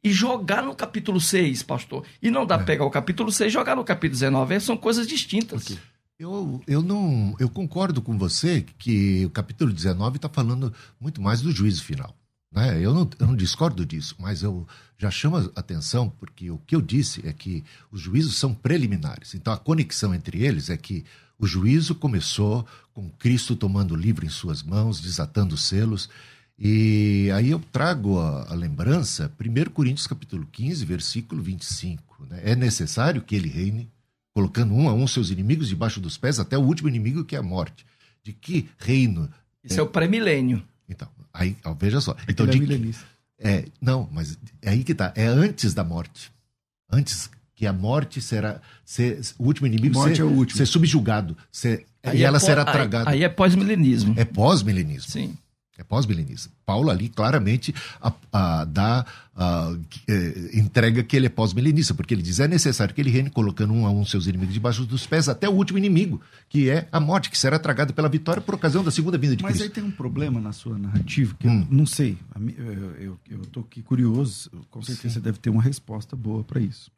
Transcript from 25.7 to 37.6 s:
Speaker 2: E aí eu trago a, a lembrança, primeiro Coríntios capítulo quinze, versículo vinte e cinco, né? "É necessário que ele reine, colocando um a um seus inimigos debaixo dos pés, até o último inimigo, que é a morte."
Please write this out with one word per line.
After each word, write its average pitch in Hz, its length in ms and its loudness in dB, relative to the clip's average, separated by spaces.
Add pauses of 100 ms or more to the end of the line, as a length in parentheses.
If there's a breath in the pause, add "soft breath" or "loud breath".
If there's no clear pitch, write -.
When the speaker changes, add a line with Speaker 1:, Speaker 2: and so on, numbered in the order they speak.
Speaker 2:
E 104 800 4
aí 120 140 4
eu 160 100 0 (140)
trago 117 440 0
a, 76 320 -2
a 85 60 -6
lembrança, 87 840 0
primeiro 117 320 -2
Coríntios 139 380 0
capítulo 85 420 -8
quinze, 135 360 -6
versículo 90 580 -6
vinte 92 200 -8
e - 100 -10
cinco, - 560 -10
né? 87 160 -12
"É 110 100 4
necessário 123 680 0
que - 140 -6
ele 85 140 -2
reine, 101 400 -4 (440)
colocando 107 400 2
um 143 140 4
a 113 60 2
um 123 120 2
seus 113 240 0
inimigos 110 380 0
debaixo 101 320 -2
dos 85 180 -8
pés, 127 220 -2
até 135 180 -2
o 139 40 2
último 151 260 2
inimigo, 123 380 -2
que 147 100 -8
é 139 40 -6
a - 40 -6
morte." 87 420 -6 (380 soft breath)